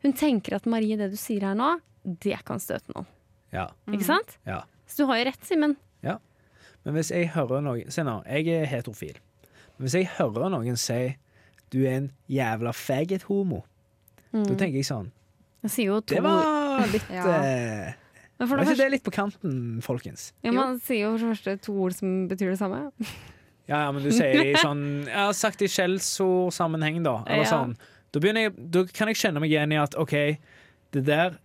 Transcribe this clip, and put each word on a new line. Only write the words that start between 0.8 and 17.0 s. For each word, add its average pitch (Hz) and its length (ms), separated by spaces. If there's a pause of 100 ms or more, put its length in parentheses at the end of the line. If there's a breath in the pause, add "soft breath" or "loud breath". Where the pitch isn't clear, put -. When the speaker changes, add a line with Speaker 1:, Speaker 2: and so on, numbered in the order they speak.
Speaker 1:
det 208 140
du 202 60
sier 214 260
her 196 120
nå, 302 260 (240)
det 190 400
kan - 140
støte - 360
noen.» - 120 (460)
Speaker 2:
Ja. - 160 (200)
Speaker 1:
Ikke 208 120
Speaker 3:
Mhm. - 40
Speaker 1:
sant? 359 420
Speaker 2:
Ja. 95 160 (260)
Speaker 1:
Så - 100
du 285 80
har 262 120
jo 240 120
rett, - 140
Simen. 302 320 (260)
Speaker 2:
Ja. - 160 (680 soft breath)
Men 147 100
hvis 160 160
jeg 175 200
hører 139 320
noen, 127 300
se 170 100
nå, 117 240
jeg 151 220
er 165 180
heterofil. 113 480 (640 soft breath)
Men 131 100
hvis 127 60
jeg 185 120
hører 139 440
noen 120 260
si, 127 400 (540 soft breath)
«Du 131 140
er 131 120
en 135 160 (160)
jævla 117 440
faggot 170 500
homo», 190 420 (680)
Speaker 1:
Mm. 214 140
Speaker 2:
da 196 80
tenker 190 200
jeg 139 120
sånn, 104 240 (520)
Speaker 1:
Jeg 214 100
sier 240 140
jo 202 140
to - 140
Speaker 2:
«Det 269 80
var 302 640
litt, - 240